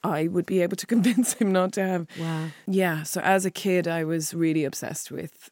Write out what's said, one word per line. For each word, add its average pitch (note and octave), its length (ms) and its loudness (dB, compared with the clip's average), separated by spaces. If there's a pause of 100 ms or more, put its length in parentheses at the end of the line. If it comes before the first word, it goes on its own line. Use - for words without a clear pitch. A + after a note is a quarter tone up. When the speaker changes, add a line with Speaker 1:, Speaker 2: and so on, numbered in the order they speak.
Speaker 1:
I D#3+ 240 0
would F3 180 0
be F#3+ 160 2
able F3+ 160 0
to - 100 -10
<laughs> A#3 80 2
convince A3+ 380 4
him G3+ 180 2
not F#3 220 2
to G3+ 80 -2
have. F#3 240 0 (140)
Speaker 2:
Wow. D#3+ 300 -2 (180)
Speaker 1:
Yeah. F#3 340 2
So E3+ 200 -6
as F#3+ 220 4
a F#3 80 -2
kid, F3+ 360 0
I E3 160 -2
was D#3+ 320 -4
really D#3+ 280 2
obsessed - 480 -6
with D#3 400 -12